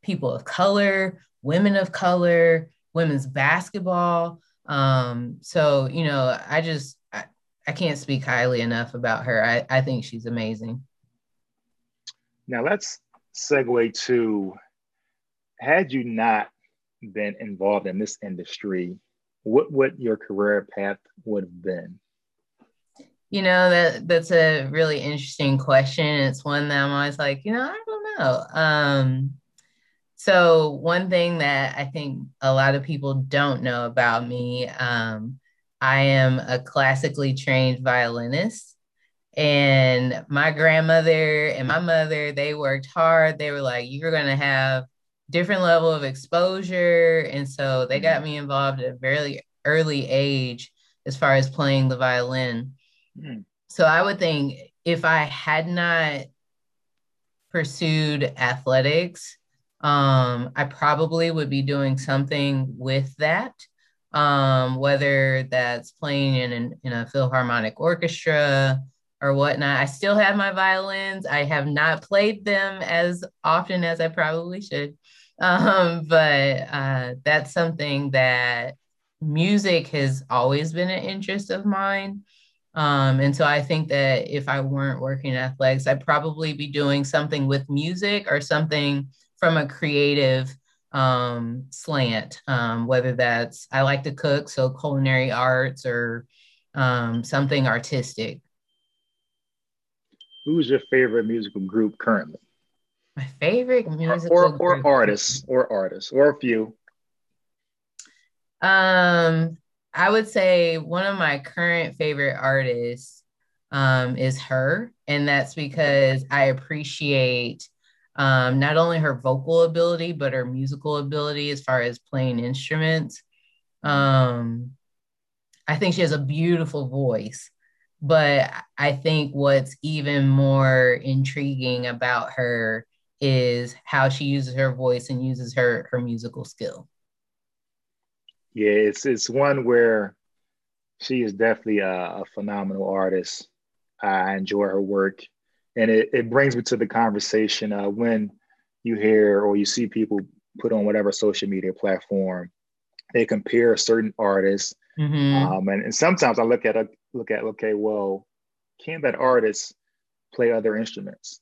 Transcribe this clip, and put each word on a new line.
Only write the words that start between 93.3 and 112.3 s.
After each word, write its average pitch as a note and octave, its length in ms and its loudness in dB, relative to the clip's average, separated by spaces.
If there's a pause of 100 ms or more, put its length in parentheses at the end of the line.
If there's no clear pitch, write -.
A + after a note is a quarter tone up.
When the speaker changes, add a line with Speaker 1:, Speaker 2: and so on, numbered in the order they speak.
Speaker 1:
I C3+ 100 0
like C#3 220 0
to D3 80 -6
cook, C#3+ 380 -2
so C3 200 0
culinary C3+ 600 0
arts B2+ 560 0
or, A#2+ 400 -4 (480)
um, A#2+ 500 0
something C#3 420 0
artistic. A#2+ 720 -4 (2000)
Speaker 2:
Who's D3+ 260 0
your C3+ 100 2 (100)
favorite A#2+ 340 2
musical G#2+ 380 -4
group G#2 360 0
currently? F#2+ 420 -2 (760)
Speaker 1:
My C3+ 100 -8 (140)
favorite A#3+ 460 2
Speaker 2:
Or, D#3 100 -6
Speaker 1:
musical E3 400 2
Speaker 2:
or, F3 220 6
or F3 160 2
Speaker 1:
group? C#3 120 -4
Speaker 2:
artists, A2+ 640 2
or B2+ 240 2
artists, F#2+ 400 -4
or C#3 180 6
a C#3+ 80 -4
few. A2+ 380 -2 (1800)
Speaker 1:
Um, F3 960 4 (340)
I F#3 180 2
would A3 180 2
say F3+ 500 2
one E3+ 280 -4
of G3 120 -4
my D3+ 200 0
current E3+ 580 -2
favorite C#3+ 440 -2